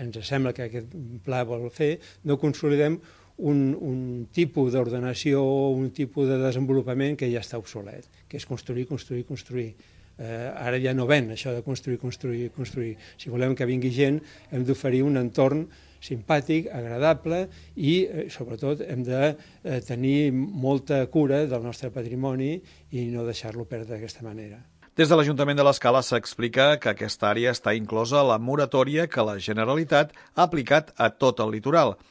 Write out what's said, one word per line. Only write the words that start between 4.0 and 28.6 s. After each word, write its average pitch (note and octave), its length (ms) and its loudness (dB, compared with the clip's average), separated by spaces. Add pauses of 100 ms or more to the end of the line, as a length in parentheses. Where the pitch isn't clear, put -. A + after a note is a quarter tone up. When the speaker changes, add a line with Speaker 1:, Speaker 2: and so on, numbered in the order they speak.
Speaker 1:
tipus C#3+ 400 2
d'ordenació B2+ 720 0
o C3+ 320 2
un C3 160 -2
tipus C3+ 400 -2
de C3+ 80 2
desenvolupament C3 800 0
que C3 140 -2
ja A#2 100 -2
està A#2+ 160 -10
obsolet, G#2 480 -14 (220)
que - 100 -12
és - 80 -14
construir, B2 420 -6
construir, B2 400 -6
construir. B2 440 -8 (420)
Eh, A#2 400 -8
ara B2 240 -2
ja B2+ 160 0
no C3 160 0
ven B2 240 2
això B2+ 160 -8
de A#2+ 160 -6
construir, B2+ 320 -4
construir, A#2+ 560 -6
construir. A#2 400 -6 (240)
Si - 160 -12
volem B2+ 240 0
que B2+ 80 -2
vingui B2+ 240 0
gent, C#3 300 2 (340)
hem B2+ 100 0
d'oferir C3 380 2
un C#3 160 2
entorn C3 480 2 (380)
simpàtic, D#3 680 0
agradable D3+ 800 0 (260)
i, F3 300 2
eh, - 260 -4
sobretot, B2 560 -6
hem B2+ 160 -6
de, C3+ 320 2 (300)
eh, C3 180 -4
tenir C3+ 500 0
molta C3+ 760 0
cura C#3+ 400 4
del A#2+ 140 -4
nostre A#2+ 260 -10
patrimoni C3 640 -4 (380)
i B2 180 -4
no A#2 160 -4
deixar-lo A2+ 400 -8
perdre A2+ 300 -10
d'aquesta A2 260 -14
manera. G#2+ 400 -14 (320)
Speaker 2:
Des D#3+ 160 6
de E3+ 80 8
l'Ajuntament C#3+ 400 2
de C#3 80 8
l'Escala C3 400 6
s'explica B2 720 2
que A2 140 0
aquesta G#2+ 340 -4
àrea A#2 240 2
està G#2+ 240 0
inclosa A2+ 460 0
a C#3 80 6
la A2 100 6
moratòria C#3+ 720 2